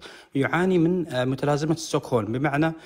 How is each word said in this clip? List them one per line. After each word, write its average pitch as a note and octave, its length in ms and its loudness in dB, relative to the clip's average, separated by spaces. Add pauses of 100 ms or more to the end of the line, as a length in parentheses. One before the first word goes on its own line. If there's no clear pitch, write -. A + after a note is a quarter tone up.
(360)
يعاني E3+ 420 2
من، E3+ 300 2
آه، B2+ 180 -2
متلازمة D3 500 0
ستوكهولم، B2 560 -2
بمعنى C#3+ 420 0 (120)